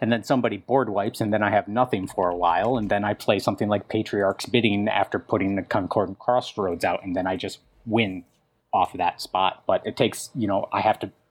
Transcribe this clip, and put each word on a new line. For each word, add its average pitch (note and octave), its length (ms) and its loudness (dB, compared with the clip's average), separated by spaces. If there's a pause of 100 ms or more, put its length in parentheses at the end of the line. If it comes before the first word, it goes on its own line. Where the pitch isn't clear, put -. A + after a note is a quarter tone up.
and A2+ 120 2
then A2+ 100 0
somebody A#2 340 0
board B2 320 0
wipes, G2+ 320 -2
and G#2+ 120 0
then G#2+ 100 2
I G2+ 80 4
have G#2 180 2
nothing G#2 380 0
for F#2+ 220 0
a F2 80 -2
while, F2 400 2
and G#2 140 -2
then G#2 140 0
I G#2 100 0
play G#2 240 0
something G#2 300 -2
like G#2 200 0
Patriarch's G2+ 580 0
Bidding G#2 420 2
after G2+ 300 0
putting G2 380 0
the F#2+ 60 -4
Concordant G2 560 -2
Crossroads G#2 680 -2
out, F2+ 180 0
and F#2 140 -6
then F#2 100 -2
I F#2 100 -2
just F#2+ 220 -8 (280)
win G#2 380 0 (480)
off F#2+ 220 2
of F#2+ 40 -10
that F2 220 -2
spot. - 460 -2
But F#2+ 200 0
it G#2+ 100 -6
takes, - 380 -2
you A2 120 -2
know, G2 260 0
I G2+ 80 0
have G#2 200 2
to G2 100 -8 (200)